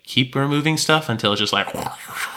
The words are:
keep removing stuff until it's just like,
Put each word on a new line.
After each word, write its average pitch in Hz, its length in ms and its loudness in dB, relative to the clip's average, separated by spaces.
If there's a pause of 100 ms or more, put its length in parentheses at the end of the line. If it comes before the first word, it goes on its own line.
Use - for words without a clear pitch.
keep 131 320 0
removing 147 400 2
stuff 156 320 2
until 110 240 2
it's 104 80 0
just 104 140 0
like, 98 140 2 (680)